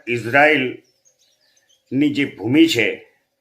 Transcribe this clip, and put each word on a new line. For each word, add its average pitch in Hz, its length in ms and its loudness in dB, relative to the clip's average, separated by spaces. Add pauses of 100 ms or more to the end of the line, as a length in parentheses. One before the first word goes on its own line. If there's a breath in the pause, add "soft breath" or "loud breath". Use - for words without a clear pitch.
ઇઝરાયલની 127 2000 -4
જે 139 160 -2
ભૂમિ 127 420 0
છે 107 400 -4 (340)